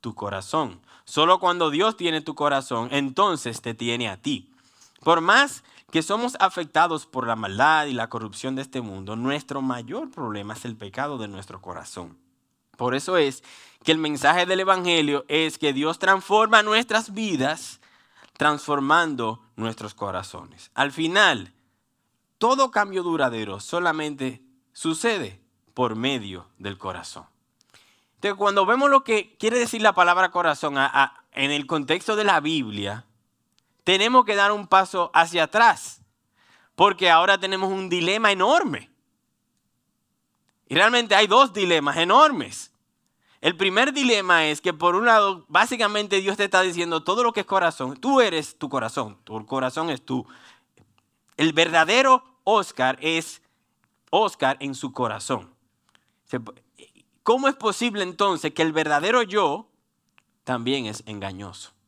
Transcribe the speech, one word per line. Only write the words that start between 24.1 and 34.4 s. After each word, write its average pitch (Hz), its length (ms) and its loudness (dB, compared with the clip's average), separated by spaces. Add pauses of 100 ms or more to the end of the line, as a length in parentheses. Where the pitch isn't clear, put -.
sucede 160 680 -4 (320)
por 117 220 -2
medio 110 500 -6 (120)
del 98 200 -12
corazón. 90 480 -12 (880)
Entonces, 196 240 -4
cuando 202 260 4
vemos 262 240 2
lo 269 160 4
que 214 320 -2
quiere 220 220 0
decir 233 240 -2
la 208 100 6
palabra 180 380 4
corazón 156 480 -2
a, 135 80 2
a, - 460 0
en 139 180 -2
el 147 160 -2
contexto 165 500 -2
de 214 80 0
la 185 160 4
Biblia, 110 640 -6 (800)
tenemos 220 420 4
que 208 120 -2
dar 202 160 4